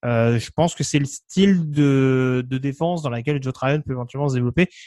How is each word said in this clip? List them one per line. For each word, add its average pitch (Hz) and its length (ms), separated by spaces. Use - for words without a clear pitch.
Euh, 117 360
je - 160
pense 170 180
que - 100
c'est - 140
le 143 80
style 185 640
de, 131 800
de 131 100
défense 151 460
dans 131 80
laquelle 120 280
Joe 131 140
Tryon 143 320
peut 139 60
éventuellement 131 380
se 131 40
développer 123 340